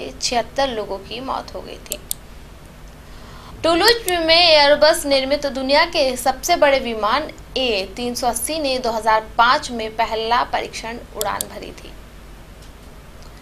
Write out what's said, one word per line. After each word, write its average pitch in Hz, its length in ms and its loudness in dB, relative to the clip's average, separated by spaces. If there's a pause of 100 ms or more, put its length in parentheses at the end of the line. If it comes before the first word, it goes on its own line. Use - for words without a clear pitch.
(120)
छिहत्तर 254 560 -2
लोगों 202 320 -6
की 220 220 -12
मौत - 320 -6
हो 185 60 -10
गई - 200 -14
थी। - 180 -10 (1600)
टुलुज 370 480 4 (100)
में 320 160 4
एयरबस 302 680 6
निर्मित 277 420 2
दुनिया 269 380 2
के 285 300 0
सबसे 269 400 0
बड़े 285 240 6
विमान 233 500 -2 (280)
ए 208 380 -2
तीन 240 180 -4
सौ 247 120 -2
अस्सी 269 320 -2
ने 262 200 -2
दो 240 120 -2
हज़ार 220 480 0
पाँच 254 320 4
में 226 260 -6
पहला 226 520 0
परीक्षण 226 500 -6 (180)
उड़ान 202 320 -2
भरी 202 240 -14
थी। - 200 -18 (1500)